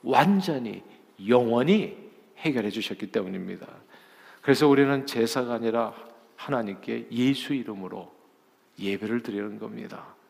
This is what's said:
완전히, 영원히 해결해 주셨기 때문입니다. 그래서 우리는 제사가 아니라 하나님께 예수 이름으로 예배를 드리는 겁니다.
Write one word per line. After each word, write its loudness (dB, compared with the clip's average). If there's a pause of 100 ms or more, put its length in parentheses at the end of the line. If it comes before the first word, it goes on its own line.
완전히, 2 (460)
영원히 4 (280)
해결해 0
주셨기 -8
때문입니다. -6 (760)
그래서 4
우리는 6
제사가 0
아니라 -2 (420)
하나님께 -6
예수 0
이름으로 -10 (680)
예배를 -4
드리는 -8
겁니다. -14 (160)